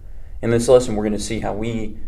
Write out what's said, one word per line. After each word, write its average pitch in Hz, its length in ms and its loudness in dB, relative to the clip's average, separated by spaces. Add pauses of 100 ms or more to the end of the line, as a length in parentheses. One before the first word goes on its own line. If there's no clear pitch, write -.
(400)
In 113 100 0
this 117 180 2
lesson, 123 260 6
we're 104 80 0
gonna 107 160 0
see 107 220 -4
how 101 140 -2
we, 113 520 -4